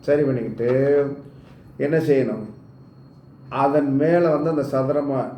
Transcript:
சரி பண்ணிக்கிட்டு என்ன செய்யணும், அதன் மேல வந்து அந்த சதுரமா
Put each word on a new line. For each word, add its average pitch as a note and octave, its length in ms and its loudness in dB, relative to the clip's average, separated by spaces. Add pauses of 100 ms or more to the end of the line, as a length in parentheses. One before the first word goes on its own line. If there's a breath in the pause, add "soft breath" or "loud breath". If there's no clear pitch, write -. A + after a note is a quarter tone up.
சரி D3 220 2
பண்ணிக்கிட்டு A#2 460 -2 (1080 loud breath)
என்ன C#3+ 220 0
செய்யணும், A#2 460 0 (1040)
அதன் C#3+ 480 0
மேல E3+ 260 2 (140)
வந்து D#3 180 0
அந்த C#3 200 -2
சதுரமா C3+ 480 0 (160)